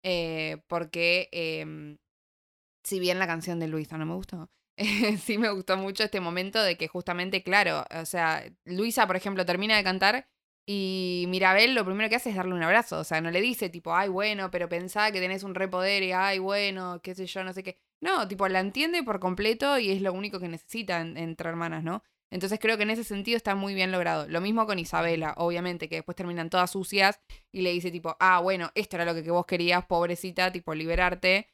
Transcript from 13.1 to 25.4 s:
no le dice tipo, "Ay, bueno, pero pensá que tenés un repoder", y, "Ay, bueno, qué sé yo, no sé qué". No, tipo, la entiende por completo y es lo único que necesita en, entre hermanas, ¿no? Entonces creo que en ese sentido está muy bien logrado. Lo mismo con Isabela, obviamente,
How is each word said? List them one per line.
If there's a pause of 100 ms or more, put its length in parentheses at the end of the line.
no
le
dice
tipo,
"Ay,
bueno,
pero
pensá
que
tenés
un
repoder",
y,
"Ay,
bueno,
qué
sé
yo,
no
sé
qué". (220)
No,
tipo,
la
entiende
por
completo
y
es
lo
único
que
necesita
en,
entre
hermanas,
¿no? (280)
Entonces
creo
que
en
ese
sentido
está
muy
bien
logrado.
Lo
mismo
con
Isabela,
obviamente,